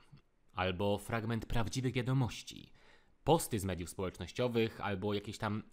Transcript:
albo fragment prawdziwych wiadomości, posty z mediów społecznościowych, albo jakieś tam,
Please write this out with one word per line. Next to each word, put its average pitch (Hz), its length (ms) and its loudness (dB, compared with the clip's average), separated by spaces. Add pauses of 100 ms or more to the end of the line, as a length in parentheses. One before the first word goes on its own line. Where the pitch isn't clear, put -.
(540)
albo 95 440 2
fragment 113 480 -2
prawdziwych 123 480 2
wiadomości, 123 800 0 (500)
posty 147 360 4
z 92 60 -2
mediów 87 240 -2
społecznościowych, 113 920 0
albo 101 320 0
jakieś 101 240 -4
tam, 107 360 -2